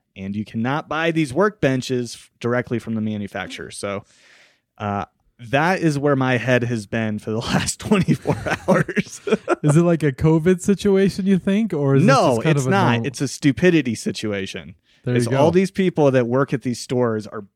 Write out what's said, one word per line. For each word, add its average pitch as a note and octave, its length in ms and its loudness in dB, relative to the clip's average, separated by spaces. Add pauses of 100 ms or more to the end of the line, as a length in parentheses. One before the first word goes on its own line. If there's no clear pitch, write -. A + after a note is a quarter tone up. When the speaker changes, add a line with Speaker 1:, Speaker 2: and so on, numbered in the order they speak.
(160)
Speaker 1:
and G2 200 -10
you G#2+ 100 -6
cannot B2 420 -4
buy D#3+ 220 -4
these D#3 240 -2
workbenches C3 800 -2
f-, - 260 -20
directly A#2+ 380 -2
from A2+ 160 -8
the A2 80 -2
manufacturer. G2+ 720 -8
So, G2+ 340 -8 (720)
uh, G2+ 280 -4 (360)
that C#3+ 380 0
is D3+ 180 0
where C#3+ 200 0
my B2+ 180 0
head A#2+ 300 0
has A#2 200 -4
been A2 320 -4
for G#2+ 140 -8
the A2 60 -2
<laughs> - 20 -4
last - 400 -4
twenty-four - 560 0
<laughs> - 320 -6
hours. - 540 0 (420)
Speaker 2:
Is D3+ 140 4
it E3+ 60 6
like E3+ 200 2
a D3 80 2
covid D#3+ 480 2
situation, G3 640 0
you F#3+ 140 4
think? G3+ 320 0
Or C#3+ 240 2
is C#3 100 6
this B3+ 80 6
Speaker 1:
No, F#3+ 180 4
Speaker 2:
just A2+ 100 2
kind D#3 160 2
Speaker 1:
it's C3+ 80 0
Speaker 2:
of - 20 -2
a C3 40 2
Speaker 1:
not. F#3 200 4
Speaker 2:
normal A#2 160 0
Speaker 1:
It's - 140 -6
a C#3 80 -2
stupidity C#3+ 680 2
situation. F#2+ 800 -6 (300)
Speaker 2:
There B2 100 0
Speaker 1:
It's A#2+ 120 2
Speaker 2:
you A2+ 40 -2
go. C3 60 0
Speaker 1:
all D3+ 140 6
these F#3 200 2
people E3 400 2
that B2+ 160 2
work C3 240 0
at C3 120 -4
these B2 180 -4
stores A#2 440 -2
are G#2+ 180 -14 (120)